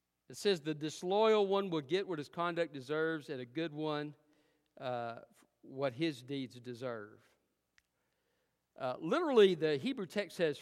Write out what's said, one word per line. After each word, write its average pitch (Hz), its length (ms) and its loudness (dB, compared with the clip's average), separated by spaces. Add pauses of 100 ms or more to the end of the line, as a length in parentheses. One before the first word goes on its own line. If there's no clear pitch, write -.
(280)
it 131 80 -16
says, 196 240 2
"The 156 140 -2
disloyal 196 720 4
one 196 240 2
will 160 100 0
get 156 260 -2
what 170 120 -4
his 143 100 -8
conduct 170 460 -2
deserves, 151 560 -2
and 131 100 -6
a 127 60 -8
good 156 260 -6
one, 147 420 -4 (640)
uh, 120 400 -6 (420)
what 135 320 -4
his 143 280 -2
deeds 127 380 -8
deserve." 117 580 -10 (1600)
Uh, 127 220 -4
literally, 220 540 6
the 151 220 0
Hebrew 208 300 -4
text 202 300 -4
says, 156 260 0